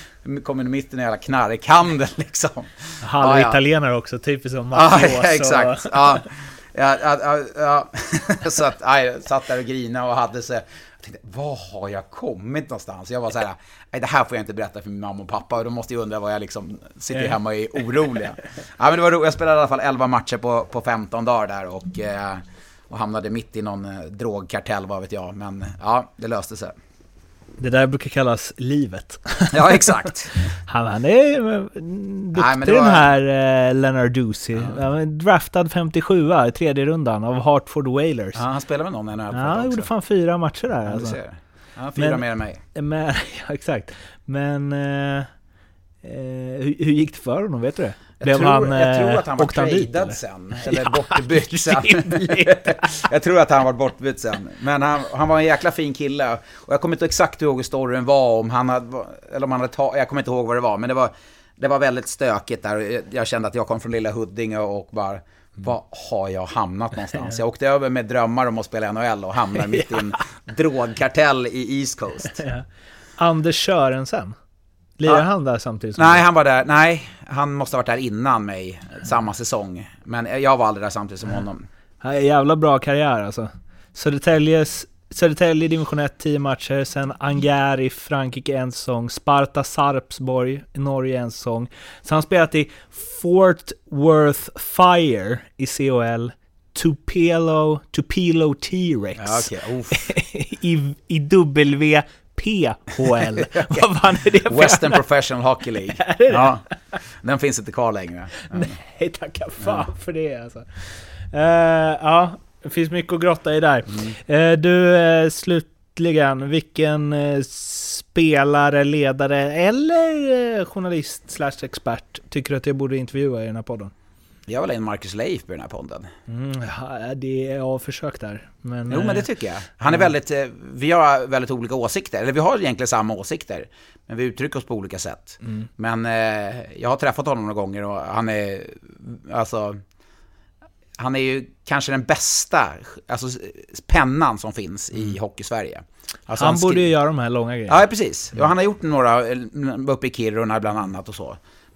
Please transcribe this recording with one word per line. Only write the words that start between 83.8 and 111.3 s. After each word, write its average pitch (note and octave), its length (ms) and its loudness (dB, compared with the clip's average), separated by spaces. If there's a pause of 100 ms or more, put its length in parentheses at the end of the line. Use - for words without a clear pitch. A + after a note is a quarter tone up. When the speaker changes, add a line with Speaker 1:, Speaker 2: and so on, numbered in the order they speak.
Speaker 2:
Södertäljes, D#3 920 2 (240)
Södertälje E3 540 2
i D#3+ 40 0
division D#3 300 -2
ett, C#3+ 200 -4
tio D3 200 -2
matcher. C#3 460 -2
Sen C#3 360 -6
Angers C#3 600 2
i B2+ 100 0
Frankrike C3+ 680 -4
en B2+ 140 -4
säsong. A#2+ 380 -6
Sparta C#3+ 540 0
Sarpsborg C3 1000 -2 (100)
i C#3 40 -8
Norge C3 420 -2
en A#2+ 100 -6
säsong. A#2+ 400 -6 (320)
Så - 120 -2
han D#3 80 2
spelat E3 320 2
i D3+ 160 0 (520)
Fort F3+ 500 4 (180)
Worth D3+ 500 4 (180)
Fire C3+ 800 2 (180)
i C3+ 100 -4
C C3+ 240 -2
H B2 120 2
L. A#2 300 -4 (500)
Tupelo, D#3+ 960 2 (160)
Tupelo D#3+ 580 2
T-Rex D3 640 -4 (320)
Speaker 1:
Ja, F#2+ 60 -8
okej. A#2+ 220 -6
Uff. - 300 -6
Speaker 2:
<laughs> - 540 -8
i, D3 300 0 (120)
i D#3+ 120 -2
W D3+ 840 4 (340)
P F3+ 360 0 (260)
H B2+ 180 4
L. A#2 320 -2
Speaker 1:
<laughs> - 60 -10 (140)
Speaker 2:
Vad F3+ 320 2
fan F#3+ 240 6
är G#3 60 6
det G3 100 8
för - 100 0
Speaker 1:
Western D3 400 4
Speaker 2:
jävla C3+ 60 6
Speaker 1:
Professional C3+ 460 2
Hockey C3 280 0
League. G2+ 240 -6
Speaker 2:
<laughs> - 40 -4
Är F3+ 200 0
det A#3+ 100 8
det? - 40 6
Speaker 1:
Ja. B2+ 260 6 (640)
Den C3+ 160 -2
finns C3+ 200 -2
inte G#2 140 -12
kvar A#2 200 0
längre. F2+ 360 -10 (220)
Men F3 140 -4 (340)
Speaker 2:
Nej, F3 140 0
tacka - 380 -12
fan G3 380 -4
Speaker 1:
Ja. - 60 -10
Speaker 2:
för - 180 -10
det, D#3 240 -6
alltså. A#2 220 -16 (760)